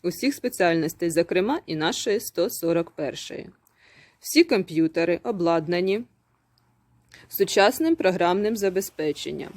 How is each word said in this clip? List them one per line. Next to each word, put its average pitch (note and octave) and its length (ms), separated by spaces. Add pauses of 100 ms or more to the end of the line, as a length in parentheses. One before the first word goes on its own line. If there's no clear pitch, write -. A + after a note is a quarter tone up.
усіх F3+ 300
спеціальностей, E3+ 760
зокрема F3 560
і E3 100
нашої G3+ 440
сто F3+ 300
сорок E3+ 420
першої. - 580 (720)
Всі - 240
комп'ютери E3+ 800
обладнані F3 800 (1300)
сучасним A#3 680
програмним F#3 640
забезпеченням D#3 1000